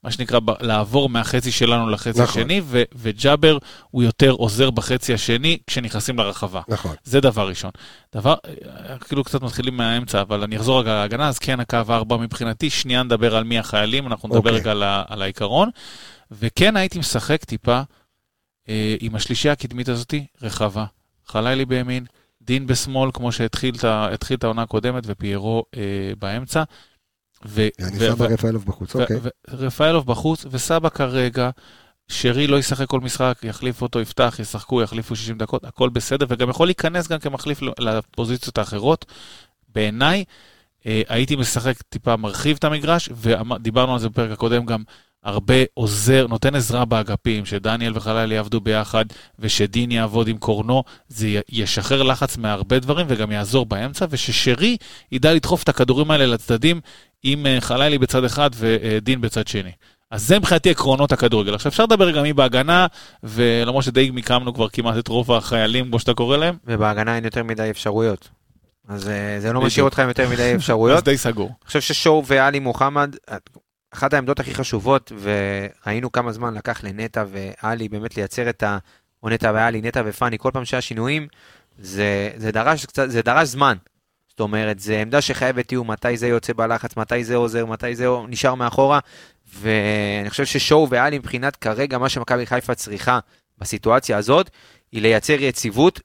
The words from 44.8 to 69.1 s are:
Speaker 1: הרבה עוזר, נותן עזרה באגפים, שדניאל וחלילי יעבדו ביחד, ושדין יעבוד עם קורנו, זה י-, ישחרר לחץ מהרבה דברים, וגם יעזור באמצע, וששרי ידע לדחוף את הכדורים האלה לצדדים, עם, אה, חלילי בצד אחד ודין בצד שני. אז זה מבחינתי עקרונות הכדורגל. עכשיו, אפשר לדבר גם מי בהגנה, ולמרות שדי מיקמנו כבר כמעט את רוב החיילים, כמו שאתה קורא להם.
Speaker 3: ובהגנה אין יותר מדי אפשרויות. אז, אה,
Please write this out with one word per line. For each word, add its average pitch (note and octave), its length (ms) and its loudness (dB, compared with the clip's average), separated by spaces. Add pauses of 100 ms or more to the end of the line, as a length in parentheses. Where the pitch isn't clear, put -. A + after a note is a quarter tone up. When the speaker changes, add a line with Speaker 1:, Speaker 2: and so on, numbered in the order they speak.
Speaker 1:
הרבה G#2 300 0 (200)
עוזר, A#2 560 2
נותן B2 260 0
עזרה A#2+ 300 0
באגפים, A2 600 -2
שדניאל A2 520 -2
וחלילי A2 380 0
יעבדו G#2+ 260 -2
ביחד, G#2+ 440 2 (340)
ושדין A2 520 0
יעבוד A2+ 360 2
עם A2+ 100 -2
קורנו, A2+ 460 0 (240)
זה A2 200 -4
י-, G#2 120 0 (100)
ישחרר A2+ 540 0
לחץ C3 340 0
מהרבה G#2+ 420 0
דברים, D3 300 -2
וגם G#2+ 220 0
יעזור G#2+ 340 0
באמצע, A2 440 -4
וששרי C#3 680 2 (340)
ידע C3 220 4
לדחוף E3 300 2
את - 60 2
הכדורים C3+ 420 4
האלה D3 140 4
לצדדים, B2 560 2 (420)
עם, C#3+ 220 0
אה, C3 160 4
חלילי C#3 360 2
בצד B2+ 260 4
אחד C#3 320 2
ודין A2+ 680 0
בצד A2 260 -2
שני. F#2 240 -6 (400)
אז G#2+ 160 -6
זה F#3 120 8
מבחינתי F3+ 300 4
עקרונות C#3 420 4
הכדורגל. G#2+ 440 2
עכשיו, G#2 140 -2
אפשר A3 140 2
לדבר G#3 280 4
גם D3 120 0
מי D3 100 0
בהגנה, C#3+ 540 4 (360)
ולמרות A#2 600 2
שדי C3 280 4
מיקמנו B2 420 0
כבר A2+ 160 0
כמעט A2+ 280 -2
את A#2 100 -4
רוב A#2+ 240 0
החיילים, A#2 540 2
כמו A#2 140 0
שאתה B2 140 0
קורא A#2+ 240 2
להם. E3 200 0 (100)
Speaker 3:
ובהגנה G#2+ 480 0
אין A2+ 100 -4
יותר A2+ 180 -4
מדי A2 260 -4
אפשרויות. G#2+ 600 -2 (580)
אז, G2+ 220 -10
אה, G#2 300 -4